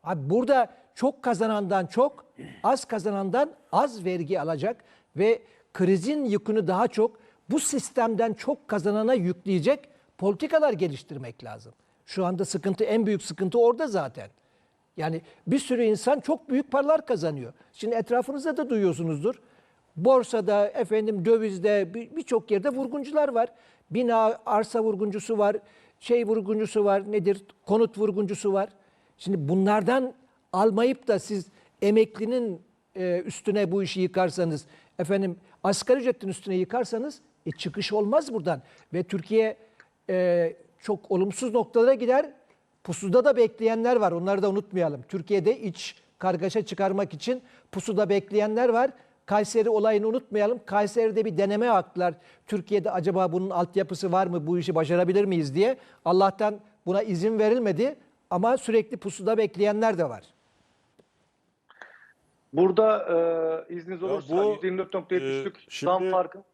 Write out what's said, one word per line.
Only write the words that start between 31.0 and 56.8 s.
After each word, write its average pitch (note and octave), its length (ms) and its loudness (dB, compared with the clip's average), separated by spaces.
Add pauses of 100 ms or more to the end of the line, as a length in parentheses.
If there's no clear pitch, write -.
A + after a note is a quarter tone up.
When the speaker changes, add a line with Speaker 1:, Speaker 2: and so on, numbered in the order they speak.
Speaker 1:
da G3+ 120 2
siz G3 280 -6 (340)
emeklinin, G#3+ 800 0 (340)
e, F3+ 300 -2
üstüne G3+ 460 -2
bu G3 120 0
işi F#3 180 -4
yıkarsanız, F3+ 640 -2 (340)
efendim F3+ 380 -2 (260)
asgari G3+ 360 2
ücretin B3 280 -2
üstüne F#3+ 280 -6
yıkarsanız, A#3 680 -4 (240)
e, D#3+ 60 -6
çıkış F#3+ 420 -6
olmaz A#3 400 2
buradan. D3+ 280 -4 (320)
Ve F3 100 -2
Türkiye, G#3+ 540 0 (520)
e, F3 460 2 (240)
çok - 320 -6
olumsuz G3+ 420 -2
noktalara A#3+ 400 4
gider. B3+ 360 2 (540)
Pusuda G3 420 0
da C#4+ 120 6
bekleyenler A3+ 580 2
var. G#3 160 2
Onları F#3 300 0
da G3+ 80 2
unutmayalım. F3+ 520 -2
Türkiye'de F#3+ 580 -2
iç - 360 -10 (240)
kargaşa F#3 460 -2
çıkarmak G3 480 -2
için B3 280 -6 (300)
pusuda G3 380 -2
bekleyenler G#3 600 0
var. A#3+ 220 2 (340)
Kayseri G#3 440 2
olayını G#3+ 380 2
unutmayalım. A3 580 -2
Kayseri'de G#3 600 0
bir F#3 120 -2
deneme G3+ 280 2
yaptılar. F3+ 480 0 (340)
Türkiye'de G3+ 440 -2
acaba F#3 400 0
bunun F#3 180 -2
altyapısı F3+ 600 -2
var F#3 160 2
mı? E3+ 200 -4
Bu F3 120 0
işi E3+ 160 -4
başarabilir F3 500 2
miyiz D#3+ 300 -2
diye. A3+ 220 2 (280)
Allah'tan G3 540 2 (260)